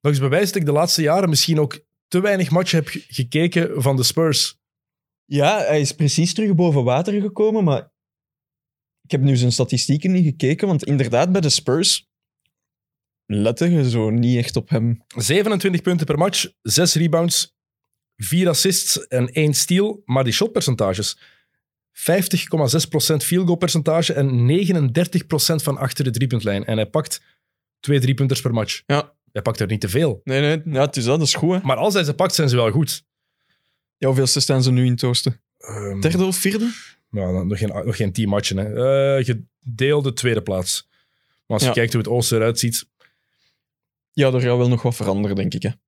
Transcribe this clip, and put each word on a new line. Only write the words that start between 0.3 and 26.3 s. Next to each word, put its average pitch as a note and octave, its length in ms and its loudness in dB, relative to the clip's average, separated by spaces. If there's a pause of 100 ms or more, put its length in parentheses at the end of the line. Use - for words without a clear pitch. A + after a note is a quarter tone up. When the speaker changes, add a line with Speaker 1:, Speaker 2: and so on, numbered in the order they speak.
Speaker 1:
dat G3 80 -2
ik D3 60 0
de D3 60 0
laatste E3 280 0
jaren F3 280 2
misschien D#3 300 2
ook D3 200 -2 (280)
te F3+ 120 0
weinig F#3+ 300 0
matchen E3+ 300 2
heb C#3+ 80 -4
ge-, - 200 -12
gekeken E3 720 -2
van C3+ 140 2
de B2+ 80 0
Spurs. - 560 0 (680)
Speaker 2:
Ja, C#3+ 340 2
hij D3+ 220 2
is C#3 100 -2
precies E3 420 0
terug G#3 220 0
boven D#3 280 2
water F3+ 380 0
gekomen, G#3+ 420 0
maar C#3+ 280 0 (1080)
ik - 100 -10
heb C#3 100 0
nu C3+ 140 4
zijn B2 160 2
statistieken D#3 600 0
niet F#3 140 2
gekeken, D3 420 0
want D#3+ 180 0
inderdaad, C3+ 460 0
bij F#3 100 2
de D3+ 80 0
Spurs - 600 0 (1160)
letten A2+ 460 0
je C#3+ 180 4
zo A2 200 0
niet A#2+ 280 2
echt A#2+ 180 -4
op A2+ 140 -2
hem. A#2 340 0 (120)
Speaker 1:
Zevenentwintig F3+ 680 0
punten F3 240 0
per D3 120 -2
match, F#3 340 0 (100)
zes D#3+ 320 2
rebounds, E3 600 0 (640)
vier E3+ 320 0
assists - 580 -2
en B2 200 0
één D3+ 260 0
steal, G3+ 520 0
maar C3 180 0
die A#2 100 0
shotpercentages, G#2+ 840 -2 (760)
vijftig F3+ 560 -2
komma D#3 200 0
zes D#3 180 0
procent D3+ 380 -2
field F3+ 220 0
goal F3 120 2
percentage E3 560 0
en B2+ 320 2
negenendertig E3+ 840 0
procent D#3 360 0
van C#3 140 -2
achter C3+ 260 -4
de B2+ 80 0
driepuntlijn. G#2+ 540 -2